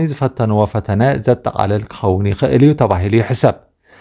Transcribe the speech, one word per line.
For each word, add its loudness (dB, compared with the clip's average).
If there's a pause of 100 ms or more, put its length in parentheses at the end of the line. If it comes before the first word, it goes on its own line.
ዝፈተንዎ -2
ፈተነ -2 (180)
ዘጠቓልል -2
ክኸውን -2
ይኽእል 0
እዩ 6
ተባሂሉ 0
ይሕሰብ። 0 (460)